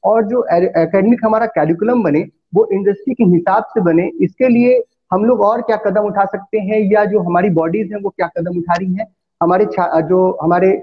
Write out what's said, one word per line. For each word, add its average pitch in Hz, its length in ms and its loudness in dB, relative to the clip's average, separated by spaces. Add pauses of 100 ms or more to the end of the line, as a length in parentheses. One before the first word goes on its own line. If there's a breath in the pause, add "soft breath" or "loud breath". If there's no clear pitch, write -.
और 214 200 2
जो 226 280 -2
ए-, 180 240 0
academic 196 480 2
हमारा 220 220 0
curriculum 185 560 0
बने 160 260 0 (260)
वो 214 180 4
industry 202 420 -2
के 240 100 2
हिसाब 185 400 2
से - 160 -4
बने, 170 280 2
इसके 254 400 -2
लिए 240 360 2 (280)
हम 196 120 0
लोग 233 160 2
और 220 220 0
क्या 220 140 -2
कदम 208 240 -2
उठा 202 240 0
सकते 196 340 -6
हैं 208 360 0
या 208 100 4
जो 202 160 0
हमारी 175 300 0
बॉडीज 175 420 -2
हैं 208 80 -8
वो 196 100 -6
क्या 175 160 -6
कदम 175 320 -6
उठा 170 160 -2
रही 185 200 -4
हैं, 220 220 -10 (260)
हमारे 180 240 2
छा-, 170 340 -2
जो 185 420 0
हमारे 180 300 2 (100)